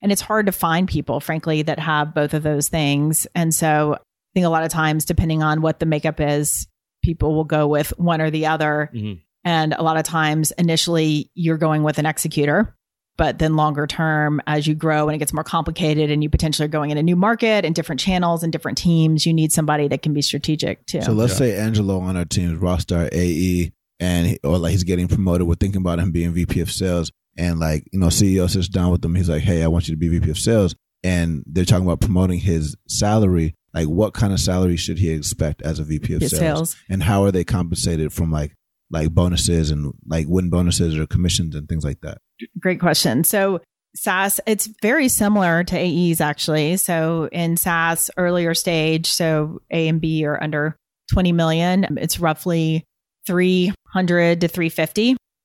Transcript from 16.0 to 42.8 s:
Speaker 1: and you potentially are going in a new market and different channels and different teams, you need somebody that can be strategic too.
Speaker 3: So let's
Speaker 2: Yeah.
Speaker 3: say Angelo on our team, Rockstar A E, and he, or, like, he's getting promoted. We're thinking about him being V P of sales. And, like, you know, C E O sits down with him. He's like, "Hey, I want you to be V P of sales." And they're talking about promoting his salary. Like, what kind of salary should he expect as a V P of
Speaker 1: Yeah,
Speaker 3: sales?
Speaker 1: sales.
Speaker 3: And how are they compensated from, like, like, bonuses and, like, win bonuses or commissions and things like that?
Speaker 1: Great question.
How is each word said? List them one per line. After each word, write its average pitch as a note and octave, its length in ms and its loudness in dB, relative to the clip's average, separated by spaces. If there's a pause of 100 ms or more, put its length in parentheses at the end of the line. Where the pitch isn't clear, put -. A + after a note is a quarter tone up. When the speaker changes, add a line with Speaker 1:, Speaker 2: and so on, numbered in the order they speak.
Speaker 1:
and D3+ 100 0
you D3 80 0
potentially D3+ 360 0
are D3+ 40 -4
going D3+ 200 -2
in D3+ 80 -2
a D3 60 0
new F3 120 4
market G#3+ 480 2
and E3 100 -2
different D#3+ 280 -4
channels F3 420 0
and E3 80 -2
different - 260 -4
teams, D#3+ 480 2
you E3+ 80 2
need D#3+ 200 2
somebody D3+ 340 2
that C#3 140 -2
can D3+ 120 -2
be D3 80 0
strategic - 640 -4
too. - 160 -6
Speaker 3:
So A#2 120 0
let's A2+ 200 2
Speaker 2:
Yeah. - 40 -4
Speaker 3:
say A#2+ 180 2
Angelo G#2 440 0
on F#2 180 -2
our F2 80 -2
team, E2+ 340 -2
Rockstar F2 540 0
A F2+ 120 2
E, F2 460 0 (300)
and F2 260 0
he, - 160 -2
or, D#2 140 2
like, E2+ 140 0
he's F#2 120 2
getting F2 240 0
promoted. F2+ 400 2
We're E2+ 80 2
thinking G2 240 -2
about F2 200 0
him F2 120 0
being E2+ 220 -2
V F2 120 0
P - 140 -2
of E2 100 -2
sales. F2 400 -2 (260)
And, E2+ 240 -2
like, D#2 320 -2
you F#2 60 -4
know, F2 120 4
C F#2+ 260 4
E F#2+ 60 4
O F2+ 40 2
sits F2+ 220 0
down F2+ 240 0
with F2 120 0
him. E2+ 120 0
He's F2+ 120 2
like, D#2 140 0
"Hey, E2+ 220 2
I E2 40 2
want E2 200 0
you D#2+ 80 -4
to D#2 40 -8
be E2+ 80 0
V E2 120 2
P D#2+ 100 0
of D2+ 80 -4
sales." G#2 380 2 (280)
And E2+ 440 -2
they're F2 180 0
talking F#2 180 4
about E2+ 160 0
promoting F#2 400 2
his E2 360 -2 (120)
salary. F#2+ 680 2 (180)
Like, E2 140 -2
what F#2 260 0
kind G#2 200 0
of F2+ 60 0
salary F2+ 380 2
should E2+ 220 -4
he F#2 100 2
expect D2+ 540 -4
as D#2 160 -4
a D#2 40 -4
V D2+ 140 -4
P - 160 -4
of - 80 -2
Speaker 1:
Yeah, - 60 0
Speaker 3:
sales? D#3 140 -2
Speaker 1:
sales. D#3+ 340 -2 (160)
Speaker 3:
And F#2+ 100 -2
how G2 220 2
are G2+ 80 4
they F2+ 120 0
compensated E2 720 -2
from, E2+ 180 -2
like, D2+ 220 -2 (380)
like, D#2+ 240 -2
bonuses F2 560 2
and, D2 220 -4 (120)
like, D#2+ 240 -2
win F2+ 220 0
bonuses F2 440 2
or D#2 120 -2
commissions E2+ 480 0
and D2+ 120 -10
things D#2+ 160 -4
like C#2+ 180 -6
that? D2+ 180 -14 (400)
Speaker 1:
Great F3+ 200 -2
question. E3+ 440 2